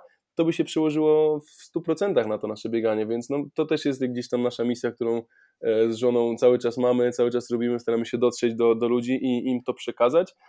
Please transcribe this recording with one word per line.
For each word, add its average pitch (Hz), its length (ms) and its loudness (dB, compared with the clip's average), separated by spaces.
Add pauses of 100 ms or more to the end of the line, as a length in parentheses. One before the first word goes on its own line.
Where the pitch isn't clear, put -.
(360)
to 165 100 0
by 165 80 2
się 165 100 -2
przełożyło 156 760 2
w - 100 -14
stu - 320 -10
procentach 160 460 0
na 107 100 -2
to 104 100 -8
nasze 107 220 -8
bieganie, 110 360 0
więc 117 240 -4
no, 143 140 -4 (100)
to 156 120 -2
też 151 200 -4
jest 131 200 0
gdzieś 123 240 -6
tam 123 140 -2
nasza 120 200 -2
misja, 120 280 -2
którą, 117 300 -2 (400)
e, 113 300 2
z 113 40 -4
żoną 117 400 2
cały 123 240 4
czas 120 180 -2
mamy, 123 340 2
cały 120 200 0
czas 120 200 -4
robimy, 120 280 -2
staramy 117 260 -2
się - 120 -4
dotrzeć 120 380 0
do, 117 200 4
do 117 120 0
ludzi 120 260 0
i 127 340 -2
im 123 160 -2
to 123 100 -4
przekazać. 131 600 0 (160)